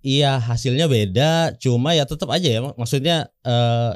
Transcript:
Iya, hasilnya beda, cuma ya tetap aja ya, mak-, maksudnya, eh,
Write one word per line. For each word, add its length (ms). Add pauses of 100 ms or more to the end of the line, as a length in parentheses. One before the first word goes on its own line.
Iya, 360
hasilnya 500
beda, 440 (260)
cuma 360
ya 100
tetap 260
aja 220
ya, 100
mak-, 140
maksudnya, 560 (100)
eh, 560